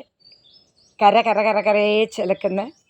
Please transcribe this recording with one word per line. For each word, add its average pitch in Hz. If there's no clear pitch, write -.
കര 202
കര 208
കര 214
കരയെ 208
ചിലക്കുന്ന 190